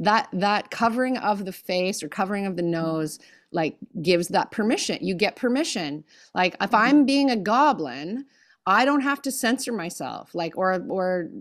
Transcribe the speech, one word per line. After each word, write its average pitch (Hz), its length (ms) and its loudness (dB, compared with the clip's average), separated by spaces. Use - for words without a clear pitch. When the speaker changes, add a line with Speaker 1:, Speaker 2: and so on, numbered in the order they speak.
Speaker 1:
that, 208 320 2
that 202 360 0
covering 247 480 0
of 202 280 -2
the 190 80 -10
face 185 500 -4
or 151 60 -8
covering 196 360 -2
of 185 120 -4
the 175 40 -4
nose, 160 580 -2
like, 160 260 -2
gives 170 260 4
that - 240 -2
permission. 220 500 0
You 185 140 -2
get 190 220 0
permission. 240 680 -2
Like, 185 200 2
if 202 160 -2
Speaker 2:
Mm-hmm. 233 40 4
Speaker 1:
I'm 262 300 8
being 277 260 4
a 233 60 0
goblin, 202 880 0
I 208 200 4
don't 285 160 2
have 277 220 -2
to 269 80 -6
censor 247 420 -2
myself, 165 640 -8
like, 165 200 -4
or, 185 340 0
or, 185 400 -2